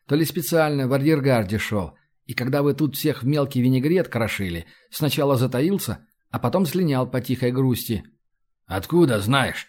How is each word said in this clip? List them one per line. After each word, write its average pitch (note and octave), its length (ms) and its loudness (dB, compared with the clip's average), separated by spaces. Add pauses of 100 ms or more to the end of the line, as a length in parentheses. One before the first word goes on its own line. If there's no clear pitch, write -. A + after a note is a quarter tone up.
то C#3+ 80 0
ли D#3+ 100 2
специально D3+ 640 0
в B2+ 40 0
арьергарде C3 680 2
шел. F#2+ 360 -4 (320)
И B2+ 80 -10
когда C3 280 -2
вы C#3+ 120 2
тут D3 220 -2
всех D3 260 -2
в A#2 40 -2
мелкий C#3 360 0
винегрет C3 460 2
крошили, G2 580 -4 (240)
сначала C#3+ 460 0
затаился, B2+ 680 -2 (240)
а B2 80 -6
потом F3 280 0
слинял C#3 440 0
по B2+ 100 -2
тихой B2 320 -2
грусти». B2+ 520 0 (600)
«Откуда A#2 540 2
знаешь?» A#2 480 0